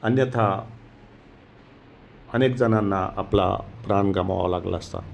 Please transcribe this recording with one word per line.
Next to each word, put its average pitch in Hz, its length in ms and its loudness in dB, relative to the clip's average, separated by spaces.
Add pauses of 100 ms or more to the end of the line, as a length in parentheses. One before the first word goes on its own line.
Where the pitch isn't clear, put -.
अन्यथा 117 640 0 (1700)
अनेक 127 220 2
जणांना 107 600 2
आपला 95 400 2 (300)
प्राण 101 200 2
गमवावा 92 420 0
लागला 90 280 -2
असता. 90 220 -8 (160)